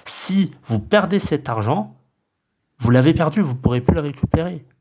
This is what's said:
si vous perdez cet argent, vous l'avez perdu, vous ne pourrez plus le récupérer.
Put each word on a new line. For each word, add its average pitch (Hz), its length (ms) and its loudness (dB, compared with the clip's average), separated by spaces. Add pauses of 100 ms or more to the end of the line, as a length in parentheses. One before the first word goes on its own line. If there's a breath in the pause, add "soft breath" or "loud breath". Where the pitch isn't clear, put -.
si - 480 0 (140)
vous 113 140 -2
perdez 196 400 0
cet 147 280 -4
argent, 123 480 -2 (840)
vous 117 140 0
l'avez 131 220 6
perdu, 156 260 0
vous 143 140 -2
ne 127 40 -6
pourrez 123 220 0
plus 131 160 2
le 160 60 -2
récupérer. 160 640 -4 (160)